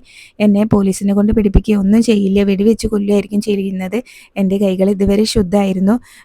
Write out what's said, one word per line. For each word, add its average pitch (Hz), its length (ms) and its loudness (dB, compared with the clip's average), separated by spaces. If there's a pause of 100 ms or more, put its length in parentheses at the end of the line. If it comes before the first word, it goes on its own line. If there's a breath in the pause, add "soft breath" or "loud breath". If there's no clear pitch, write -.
(380 loud breath)
എന്നെ 208 260 2
പോലീസിനെ 196 500 0
കൊണ്ട് 208 180 2
പിടിപ്പിക്കുകയോ 208 480 2
ഒന്നും 208 220 4
ചെയ്യില്ല, 202 400 0
വെടിവെച്ച് 202 440 0
കൊല്ലുകയായിരിക്കും 202 540 -2
ചെയ്യുന്നത്. 196 580 -4 (380 loud breath)
"എൻ്റെ 196 220 0
കൈകൾ 190 320 0
ഇതുവരെ 202 340 0
ശുദ്ധമായിരുന്നു, 196 720 0 (280 loud breath)